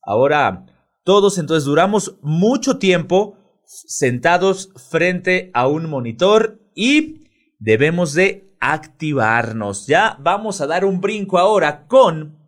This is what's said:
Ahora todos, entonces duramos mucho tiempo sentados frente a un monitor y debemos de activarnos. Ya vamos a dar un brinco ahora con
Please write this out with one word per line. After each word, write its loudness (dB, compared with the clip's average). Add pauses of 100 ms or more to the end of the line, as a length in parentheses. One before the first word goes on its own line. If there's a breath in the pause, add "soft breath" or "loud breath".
Ahora 0 (400 soft breath)
todos, 4
entonces -2
duramos 0
mucho 0
tiempo 0 (280)
sentados -2 (200)
frente -2
a 0
un -2
monitor 0 (140)
y -2 (320 soft breath)
debemos 0
de -2
activarnos. -4
Ya 2
vamos -4
a -4
dar -2
un -2
brinco -2
ahora 0
con 2